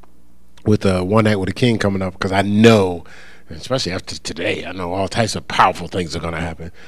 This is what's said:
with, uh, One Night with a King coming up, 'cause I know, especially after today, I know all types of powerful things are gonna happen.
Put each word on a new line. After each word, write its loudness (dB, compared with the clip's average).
with, 4
uh, 2
One 4
Night 4
with -2
a -4
King 2
coming 0
up, -6
'cause -2
I 4
know, 6
especially -4
after -8
today, -6
I -10
know -6
all -2
types -2
of -8
powerful 4
things -4
are -4
gonna -6
happen. -8